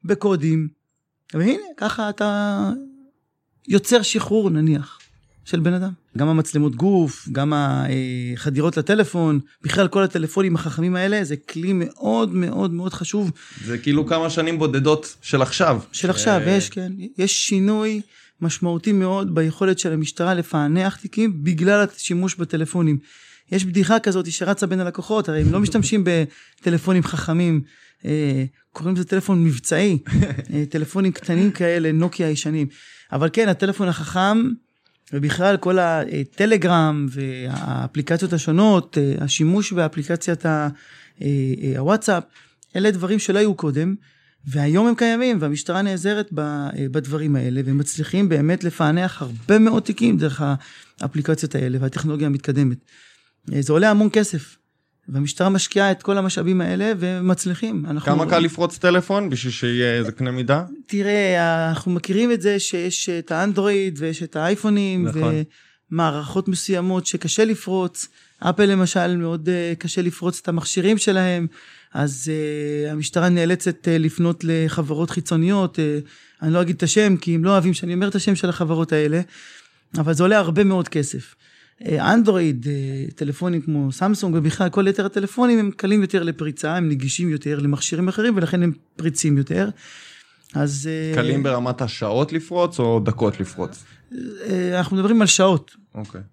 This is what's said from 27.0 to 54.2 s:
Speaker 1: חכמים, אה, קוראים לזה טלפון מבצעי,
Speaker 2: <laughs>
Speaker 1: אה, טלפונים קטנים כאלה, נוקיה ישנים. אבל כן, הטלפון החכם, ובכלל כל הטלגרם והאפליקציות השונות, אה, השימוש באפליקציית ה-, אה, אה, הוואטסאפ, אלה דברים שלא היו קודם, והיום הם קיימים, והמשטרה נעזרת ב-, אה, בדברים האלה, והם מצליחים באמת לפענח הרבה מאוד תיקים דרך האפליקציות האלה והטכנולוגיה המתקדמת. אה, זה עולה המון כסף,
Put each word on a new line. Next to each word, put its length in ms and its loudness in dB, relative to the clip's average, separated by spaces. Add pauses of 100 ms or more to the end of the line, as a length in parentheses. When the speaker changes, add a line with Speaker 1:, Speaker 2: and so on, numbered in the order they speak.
Speaker 1:
חכמים, 580 0 (440)
אה, 380 0 (300)
קוראים 220 -2
לזה 100 -2
טלפון 380 2
מבצעי, 540 2 (280)
Speaker 2:
<laughs> 280 -8
Speaker 1:
אה, 160 -2
טלפונים 420 -2
קטנים 400 0
כאלה, 400 0
נוקיה 380 0
ישנים. 380 -2 (440)
אבל 220 0
כן, 160 2
הטלפון 380 0
החכם, 560 0 (720)
ובכלל 440 2
כל 220 0
הטלגרם 1300 2
והאפליקציות 1200 -4
השונות, 640 4
אה, 260 0
השימוש 500 0
באפליקציית 720 -2
ה-, 220 0 (540)
אה, 60 -4 (360)
אה, 160 -2
הוואטסאפ, 440 0 (520)
אלה 160 2
דברים 280 0
שלא 200 0
היו 160 4
קודם, 400 -2 (520)
והיום 400 2
הם 80 4
קיימים, 460 0
והמשטרה 400 -2
נעזרת 520 -2
ב-, 60 -4
אה, 300 -4 (220)
בדברים 440 -2
האלה, 300 0
והם 120 0
מצליחים 520 0
באמת 340 2
לפענח 580 0
הרבה 380 2
מאוד 240 4
תיקים 340 2
דרך 260 -2 (580)
האפליקציות 540 -2
האלה 260 0
והטכנולוגיה 460 -2
המתקדמת. 500 0 (760)
אה, 80 0
זה 120 0
עולה 160 6
המון 240 4
כסף, 440 -2 (520)